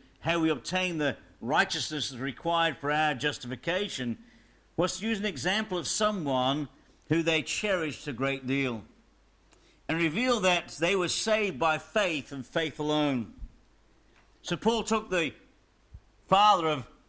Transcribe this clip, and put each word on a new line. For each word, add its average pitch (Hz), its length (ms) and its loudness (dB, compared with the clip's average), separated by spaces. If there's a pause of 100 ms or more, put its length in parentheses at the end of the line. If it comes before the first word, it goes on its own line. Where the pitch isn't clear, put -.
(180)
how 165 220 0
we 160 100 4
obtain 175 480 -2
the 143 180 0 (240)
righteousness 151 720 -2
required 156 640 -2
for 143 120 -4
our 151 240 2
justification, 131 1040 -4 (580)
was 175 220 0
to 190 80 -4
use 220 140 0
an 208 60 -2
example 190 520 -2
of 147 80 -4
someone 143 800 0 (400)
who 165 140 2
they 160 200 2
cherished 170 680 -2
a 139 40 -4
great 135 340 -2
deal 127 360 0 (1080)
and 160 100 0
reveal 202 420 2
that 180 280 2 (120)
they 185 160 2
were 180 120 2
saved 214 500 0
by 156 200 2
faith 170 540 -2
and 135 120 -8
faith 160 360 -4
alone. 147 520 2 (1080)
So 175 140 -4
Paul 220 260 0
took 220 280 -2
the 165 220 0 (920)
father 190 420 6
of 139 180 -2 (220)